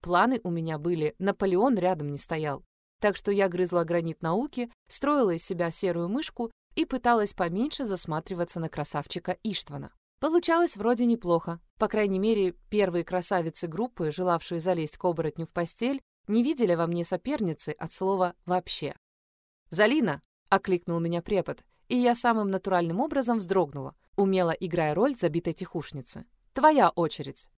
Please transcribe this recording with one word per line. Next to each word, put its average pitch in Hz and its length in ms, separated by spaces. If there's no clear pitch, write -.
Планы 208 420
у 180 60
меня 160 280
были, 151 400
Наполеон 196 580
рядом 170 340
не 143 80
стоял. 151 460
Так - 160
что - 140
я 196 180
грызла 175 360
гранит 165 380
науки, 233 500
строила 285 420
из 165 140
себя 170 260
серую 170 380
мышку 233 420
и 311 100
пыталась 240 500
поменьше 196 500
засматриваться 170 760
на 160 80
красавчика 156 760
Иштвана. 143 480
Получалось 339 560
вроде 233 300
неплохо. 175 540
По 214 80
крайней 202 320
мере, 202 360
первые 180 340
красавицы 175 640
группы, 170 420
желавшие 170 500
залезть 165 360
к - 80
оборотню 165 420
в - 60
постель, 233 480
не 220 160
видели 240 320
во 165 140
мне 170 160
соперницы 185 640
от 160 220
слова 190 420
"вообще". 175 500
"Залина!" — 214 520
окликнул 180 500
меня 170 240
препод, 196 400
и 254 80
я 247 180
самым 220 360
натуральным 180 500
образом 262 380
вздрогнула, 156 580
умело 190 340
играя 160 440
роль 240 220
забитой 165 380
тихушницы. - 720
"Твоя 277 380
очередь!" 151 680